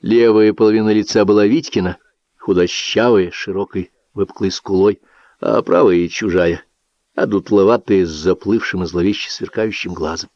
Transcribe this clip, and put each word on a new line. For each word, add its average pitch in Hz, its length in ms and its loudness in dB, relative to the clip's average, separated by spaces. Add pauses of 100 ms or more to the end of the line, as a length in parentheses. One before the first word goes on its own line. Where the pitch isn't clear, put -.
Левая 110 520 4
половина 110 360 2
лица 107 340 2
была 104 220 4
Витькина, 104 520 -2 (400)
худощавая, 95 920 0
с - 20 -20
широкой 98 580 -8 (220)
выпуклой 98 380 -4
скулой, 98 480 0 (400)
а - 220 0
правая 92 340 2
и 87 140 0
чужая, 87 540 -2 (520)
одутловатая, 101 880 2
с 82 40 -8
заплывшим 92 760 -4
и - 20 -4
зловеще 87 460 -4
сверкающим 101 640 -8
глазом. 82 420 -8